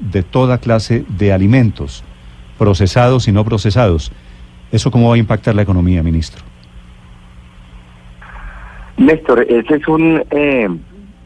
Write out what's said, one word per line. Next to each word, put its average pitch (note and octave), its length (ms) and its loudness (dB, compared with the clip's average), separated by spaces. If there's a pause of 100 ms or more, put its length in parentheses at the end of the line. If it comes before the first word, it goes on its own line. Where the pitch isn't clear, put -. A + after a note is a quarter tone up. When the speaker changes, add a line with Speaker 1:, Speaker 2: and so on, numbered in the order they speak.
Speaker 1:
de G2 180 -2
toda B2+ 380 0
clase A#2 440 -2 (140)
de G2+ 160 2
alimentos, G2+ 720 0 (560)
procesados A#2 680 2
y A2 40 2
no G#2 120 2
procesados. G#2+ 680 0 (600)
¿Eso - 200 0
cómo A#2 180 4
va A#2 60 4
a - 20 4
impactar A2 380 0
la G#2 80 2
economía, F2+ 400 0
ministro? E2 400 -4 (2500)
Speaker 2:
Néstor, C3 520 2
ese A#2+ 280 0
es D3 100 -6
un, D#3+ 420 2
eh, C#3 400 0 (560)